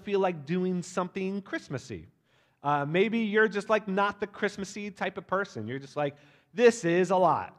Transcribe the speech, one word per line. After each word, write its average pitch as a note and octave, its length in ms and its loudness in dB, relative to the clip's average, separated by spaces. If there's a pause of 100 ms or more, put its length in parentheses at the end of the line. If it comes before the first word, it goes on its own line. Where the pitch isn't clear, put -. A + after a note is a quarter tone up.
feel G3 140 0
like F3 260 0
doing F3+ 380 -2
something F#3+ 580 -4
Christmassy. B2 640 -8 (560)
Uh, C#3+ 240 0
maybe G3 320 2
you're A3 300 2
just, G3+ 200 -4
like, G#3+ 200 2
not G3+ 320 0
the G#3 80 -4
Christmassy G3+ 640 -6
type F#3+ 260 -6
of F3 80 -12
person. F#3 420 -4
You're C3+ 120 -6
just C3+ 180 -12
like, C#3+ 180 -2 (380)
"This A3+ 320 6
is F3 240 2
a F#3+ 80 4
lot, D3+ 420 2